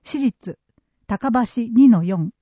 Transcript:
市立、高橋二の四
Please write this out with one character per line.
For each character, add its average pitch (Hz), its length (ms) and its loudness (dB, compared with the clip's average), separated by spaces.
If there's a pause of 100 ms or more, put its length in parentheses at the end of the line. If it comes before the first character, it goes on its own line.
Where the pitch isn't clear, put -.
市 - 160 -12
立、 240 400 -6 (480)
高 226 240 -6 (160)
橋 - 260 -8
二 254 180 6
の 185 140 4
四 175 280 -4 (100)